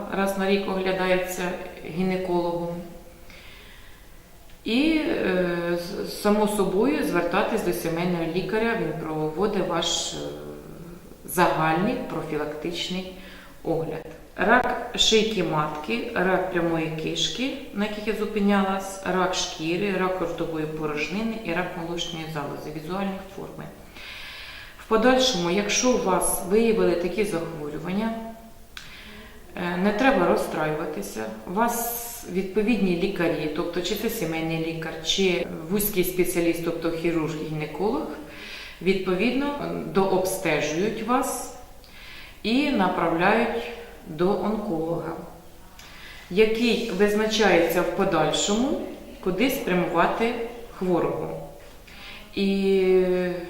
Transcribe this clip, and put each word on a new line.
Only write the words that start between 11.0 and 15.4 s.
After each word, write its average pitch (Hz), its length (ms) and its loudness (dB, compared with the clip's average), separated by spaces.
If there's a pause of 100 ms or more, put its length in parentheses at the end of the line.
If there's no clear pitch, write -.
загальний 170 720 4 (160)
профілактичний 165 1040 -4 (520)
огляд. - 420 -2 (300)
Рак 240 600 4
шийки 208 480 4